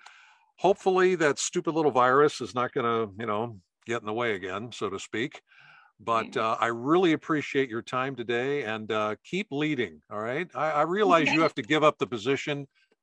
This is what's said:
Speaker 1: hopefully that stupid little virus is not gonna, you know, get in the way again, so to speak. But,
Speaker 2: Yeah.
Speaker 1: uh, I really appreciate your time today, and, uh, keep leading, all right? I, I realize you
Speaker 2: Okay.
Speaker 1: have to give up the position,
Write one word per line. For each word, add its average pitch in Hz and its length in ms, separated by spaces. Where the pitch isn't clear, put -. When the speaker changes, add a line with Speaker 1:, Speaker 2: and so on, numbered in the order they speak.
Speaker 1:
hopefully 185 580
that 151 240
stupid 170 340
little 151 160
virus 127 500
is 104 140
not 123 180
gonna, 113 360
you 113 80
know, 107 320
get 117 160
in 104 40
the 110 60
way 113 220
again, 98 360
so 107 180
to 95 120
speak. 117 400
But, 110 320
Speaker 2:
Yeah. 113 180
Speaker 1:
uh, 123 80
I 113 80
really 151 440
appreciate 143 560
your 113 140
time 131 340
today, 123 480
and, 110 260
uh, 107 320
keep 185 280
leading, 131 500
all 104 100
right? 139 340
I, 147 160
I 147 120
realize 175 440
you 139 80
Speaker 2:
Okay. 160 80
Speaker 1:
have 156 140
to 135 60
give 147 220
up 147 140
the 131 80
position, 135 640